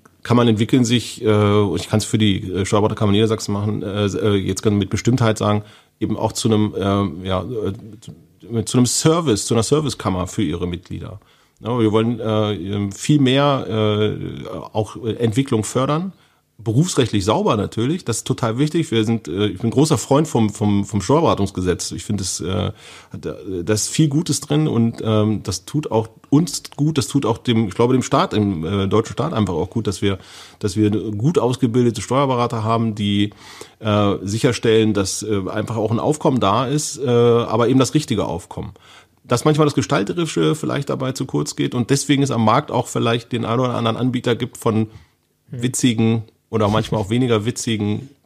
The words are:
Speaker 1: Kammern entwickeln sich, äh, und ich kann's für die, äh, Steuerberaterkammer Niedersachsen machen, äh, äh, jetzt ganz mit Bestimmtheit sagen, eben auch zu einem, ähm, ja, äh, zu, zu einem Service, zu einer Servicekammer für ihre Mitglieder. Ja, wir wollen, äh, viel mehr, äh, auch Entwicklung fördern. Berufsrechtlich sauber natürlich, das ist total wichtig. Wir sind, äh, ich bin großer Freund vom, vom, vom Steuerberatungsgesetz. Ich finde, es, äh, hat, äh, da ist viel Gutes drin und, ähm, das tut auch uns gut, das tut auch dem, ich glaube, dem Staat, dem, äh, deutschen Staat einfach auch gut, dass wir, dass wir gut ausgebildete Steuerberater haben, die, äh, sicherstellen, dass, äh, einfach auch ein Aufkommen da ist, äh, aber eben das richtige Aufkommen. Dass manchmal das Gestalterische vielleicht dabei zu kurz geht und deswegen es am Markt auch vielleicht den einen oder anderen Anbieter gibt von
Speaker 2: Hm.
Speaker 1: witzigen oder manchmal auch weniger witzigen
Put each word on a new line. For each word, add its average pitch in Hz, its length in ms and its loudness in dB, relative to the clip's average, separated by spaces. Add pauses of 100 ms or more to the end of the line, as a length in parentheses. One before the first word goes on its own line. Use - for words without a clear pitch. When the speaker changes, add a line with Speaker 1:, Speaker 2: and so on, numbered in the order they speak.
(240)
Speaker 1:
Kammern 123 240 4
entwickeln 117 360 2
sich, 117 400 -2
äh, 107 40 2
und 104 520 2
ich - 80 -10
kann's 107 160 0
für - 140 -2
die, 101 240 2
äh, 95 240 -4
Steuerberaterkammer 104 460 2
Niedersachsen 107 400 0
machen, 104 320 -4
äh, 104 220 -2
äh, 101 280 0
jetzt 95 280 -2
ganz 104 120 2
mit 101 160 0
Bestimmtheit 113 480 2
sagen, 104 240 0 (380)
eben 104 160 -2
auch 110 160 -4
zu - 160 -2
einem, 107 280 2
ähm, 98 480 -2
ja, 95 180 -2
äh, 104 300 -6 (280)
zu, - 640 -8
zu - 140 0
einem 123 80 6
Service, 160 600 2
zu 120 80 0
einer 113 80 2
Servicekammer 117 640 0
für - 160 -4
ihre 87 240 -2
Mitglieder. 90 540 -10 (400)
Ja, 123 180 -4
wir 107 140 4
wollen, 113 260 2
äh, 104 720 -2
viel 147 300 2
mehr, 135 480 2
äh, 104 800 -2 (240)
auch 104 320 -4
Entwicklung 113 580 0
fördern. 147 500 -2 (460)
Berufsrechtlich 113 640 2
sauber 139 360 2
natürlich, 127 480 -2
das 117 120 -4
ist - 80 -10
total 117 300 -2
wichtig. 151 340 0
Wir 113 140 2
sind, 113 240 -2
äh, 101 200 0
ich 90 100 -6
bin 113 120 0
großer 135 280 4
Freund 147 280 2
vom, 113 220 2
vom, 101 380 2
vom 101 160 -2
Steuerberatungsgesetz. 98 880 0
Ich - 100 -10
finde, 98 200 -4
es, - 180 -6
äh, 95 320 -2 (400)
hat, - 140 -12
äh, 87 360 -8
da 107 120 0
ist - 140 -2
viel 156 200 2
Gutes 151 320 -2
drin 151 260 0
und, 117 380 0
ähm, 107 380 2
das - 240 -6
tut - 240 -4
auch 110 180 0 (220)
uns 160 320 2 (120)
gut, 151 220 0
das 123 120 -2
tut 139 180 0
auch 110 100 0
dem, 113 320 0
ich 92 60 -10
glaube, 120 180 2
dem 127 100 2
Staat, 160 300 0
dem, 98 320 0
äh, 98 240 0
deutschen 104 240 0
Staat 117 220 -4
einfach 101 180 0
auch 80 160 -2
gut, 110 180 -4
dass 95 140 -4
wir, 98 180 0 (400)
dass 104 180 -2
wir 104 140 4
gut 104 480 0
ausgebildete 120 600 2
Steuerberater 120 640 0
haben, 113 300 0
die, 101 400 0 (460)
äh, 104 420 2
sicherstellen, 110 720 2
dass, 98 280 -2
äh, 104 280 -2
einfach 107 260 -4
auch 110 140 0
ein 117 100 0
Aufkommen 135 400 0
da 107 260 2
ist, 147 320 -4
äh, 123 120 -2
aber 117 580 4
eben 131 100 4
das 127 140 2
richtige 110 320 0
Aufkommen. 95 480 -8 (520)
Dass 120 200 0
manchmal 151 220 4
das 139 80 0
Gestalterische 165 800 0
vielleicht 139 340 -6
dabei 131 240 -4
zu 131 140 -6
kurz - 280 -4
geht 139 200 -2
und 120 160 0
deswegen 139 320 2
es 135 80 0
am 113 160 2
Markt 123 240 2
auch 123 160 0
vielleicht 120 460 -2
den 117 120 -2
einen 117 160 0
oder 123 140 0
anderen 117 240 0
Anbieter 123 380 0
gibt - 200 -6
von 110 300 0 (640)
Speaker 2:
Hm. 120 120 -10
Speaker 1:
witzigen 113 600 2 (260)
oder 110 200 2
manchmal 110 320 0
auch 98 100 -4
weniger 117 340 2
witzigen 107 640 -2 (180)